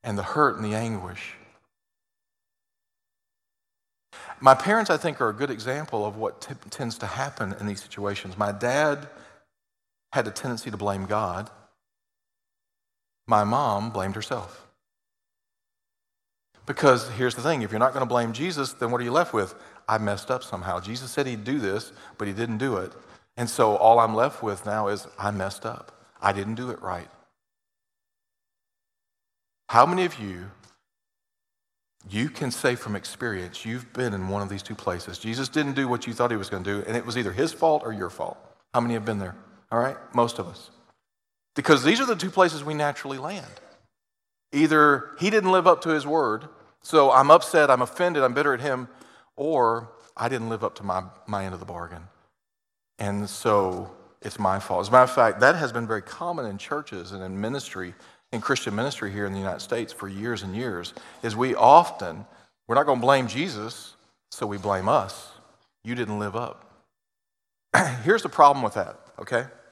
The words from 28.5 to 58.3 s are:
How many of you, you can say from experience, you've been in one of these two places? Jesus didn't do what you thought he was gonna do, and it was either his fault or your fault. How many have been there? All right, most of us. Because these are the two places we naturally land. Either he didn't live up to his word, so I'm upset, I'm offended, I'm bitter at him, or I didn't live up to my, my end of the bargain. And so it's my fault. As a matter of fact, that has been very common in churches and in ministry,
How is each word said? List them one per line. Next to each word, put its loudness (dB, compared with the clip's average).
How 8
many 0
of -4
you, -10
you -2
can -4
say 0
from -8
experience, -8
you've -10
been -2
in -4
one -2
of -6
these -8
two -12
places? -6
Jesus -6
didn't 0
do 0
what -2
you -8
thought 2
he 0
was -6
gonna -4
do, -4
and -4
it -2
was -6
either -2
his 0
fault 2
or -6
your -6
fault. -10
How 4
many -2
have -4
been -2
there? -6
All 2
right, 0
most 0
of -6
us. -18
Because 4
these 4
are 0
the 0
two -6
places 2
we -6
naturally -4
land. -12
Either 6
he 2
didn't 4
live 6
up 6
to -4
his 0
word, 0
so 6
I'm 8
upset, 8
I'm 6
offended, 0
I'm 2
bitter 2
at -2
him, -4
or 2
I -2
didn't -4
live -6
up -4
to -16
my, -4
my -4
end -8
of -12
the -14
bargain. -12
And -4
so 0
it's -12
my 2
fault. -2
As -6
a 2
matter 10
of 0
fact, 4
that 8
has -4
been -4
very -4
common -8
in -8
churches -10
and -10
in -8
ministry, -8